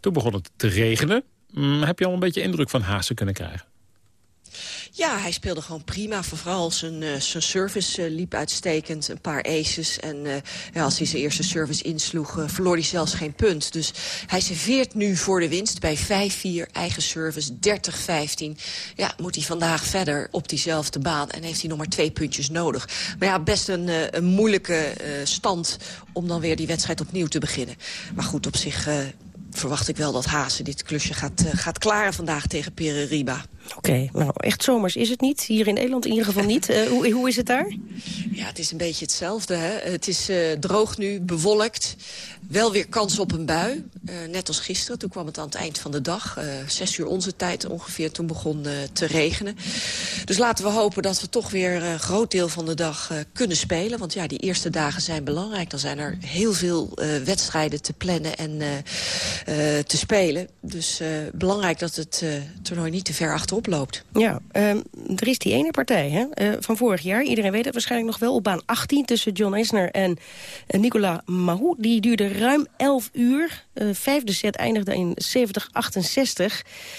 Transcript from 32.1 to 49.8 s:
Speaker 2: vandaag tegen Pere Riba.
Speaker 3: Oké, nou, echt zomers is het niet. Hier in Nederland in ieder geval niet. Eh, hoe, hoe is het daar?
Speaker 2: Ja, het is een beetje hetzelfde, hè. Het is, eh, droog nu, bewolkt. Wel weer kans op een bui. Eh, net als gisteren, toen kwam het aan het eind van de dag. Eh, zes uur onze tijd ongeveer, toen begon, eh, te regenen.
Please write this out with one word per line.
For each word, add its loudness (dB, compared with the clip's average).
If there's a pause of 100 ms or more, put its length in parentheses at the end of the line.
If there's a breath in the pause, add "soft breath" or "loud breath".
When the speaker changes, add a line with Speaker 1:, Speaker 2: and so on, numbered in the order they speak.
Speaker 2:
vandaag -2
tegen -2
Pere -2
Riba. -2 (320 loud breath)
Speaker 3:
Oké, 2
nou, 2
echt 0
zomers 4
is 2
het 0
niet. 2
Hier 2
in 4
Nederland 0
in 0
ieder 2
geval 2
niet. 2
Eh, 4
hoe, 4
hoe 4
is 2
het 0
daar? 0 (560 loud breath)
Speaker 2:
Ja, -6
het -10
is -2
een -8
beetje -2
hetzelfde, -2
hè. -2
Het -2
is, -2
eh, 2
droog 2
nu, -2
bewolkt. 2 (520 loud breath)
Wel 4
weer 2
kans 2
op 0
een -2
bui. 0 (220)
Eh, -10 (160)
net -4
als -2
gisteren, -4
toen -6
kwam -8
het -10
aan -6
het -8
eind -6
van -8
de -2
dag. -4
Eh, -6 (220)
zes -2
uur -4
onze -2
tijd -4
ongeveer, -6
toen -4
begon, -4
eh, -4 (200)
te 0
regenen. 2 (680 loud breath)